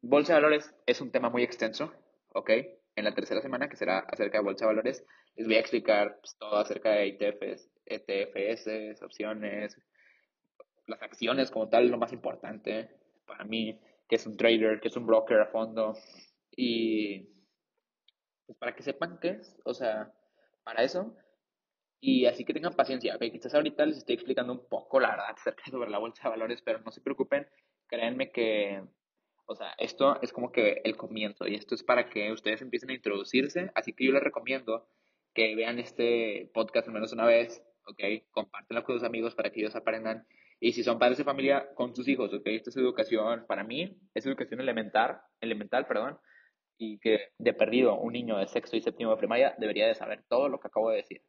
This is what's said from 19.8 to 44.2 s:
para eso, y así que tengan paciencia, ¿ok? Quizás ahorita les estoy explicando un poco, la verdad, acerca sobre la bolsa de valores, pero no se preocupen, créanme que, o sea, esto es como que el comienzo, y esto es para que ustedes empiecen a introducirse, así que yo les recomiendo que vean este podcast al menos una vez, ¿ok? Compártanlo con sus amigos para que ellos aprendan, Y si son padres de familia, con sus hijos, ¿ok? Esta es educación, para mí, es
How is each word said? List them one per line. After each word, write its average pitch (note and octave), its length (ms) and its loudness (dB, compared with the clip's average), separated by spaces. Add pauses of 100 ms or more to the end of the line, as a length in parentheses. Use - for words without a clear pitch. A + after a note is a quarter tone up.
para A2+ 220 0
eso, G#3+ 320 -4 (840)
y B2+ 280 4
así - 180 2
que D3+ 100 -4
tengan D#3 200 -4
paciencia, B2+ 420 0
¿ok? - 60 -4 (100)
Quizás - 220 -10
ahorita D3 300 4
les D3+ 140 0
estoy - 160 -2
explicando B2 380 -2
un - 160 -10
poco, - 320 2
la A2+ 100 4
verdad, G2+ 200 -4
acerca - 380 -6
sobre A#2+ 220 -6
la G2+ 80 -2
bolsa A#2 240 -8
de B2 80 -2
valores, A2+ 320 -4
pero A2 160 -2
no A2 140 -14
se - 80 -20
preocupen, C#3 480 -2 (400)
créanme A#2+ 420 -2
que, G#2 540 0 (640)
o - 100 -10
sea, G2 220 -12
esto - 440 2
es B2 100 -8
como A#2+ 200 -8
que G#2 320 2
el A2+ 120 -2
comienzo, G#2 520 -6
y G#2 80 -4
esto - 180 -6
es A2 80 -10
para B2 260 2
que G#2 220 -4
ustedes A2 320 -4
empiecen B2 280 -6
a C3 40 -4
introducirse, C3 800 -2
así - 180 -2
que C3 140 0
yo C3 60 6
les - 100 6
recomiendo B2 640 -4 (480)
que A2 220 2
vean A#2 240 -2
este A#2 760 0
podcast A2+ 320 0
al A2+ 80 -12
menos A2 180 -4
una A2+ 140 2
vez, A#2 340 4 (260)
¿ok? G2+ 140 -16 (300)
Compártanlo A2 540 -6
con A#2+ 160 -2
sus - 40 -4
amigos A#2 300 -2
para G#2 160 -2
que A2+ 100 -6
ellos G#2+ 140 -2
aprendan, A2+ 500 -4 (340)
Y A#2+ 140 2
si B2 100 -2
son A#2 160 2
padres B2 200 4
de D3 60 -2
familia, C#3 500 0
con B2 200 -4
sus B2+ 140 -4
hijos, B2+ 240 0
¿ok? G#2 140 -6
Esta A2 240 -4
es A#2 60 -8
educación, A2+ 720 0
para G2 160 -4
mí, C#3+ 360 -6 (160)
es A2+ 120 -4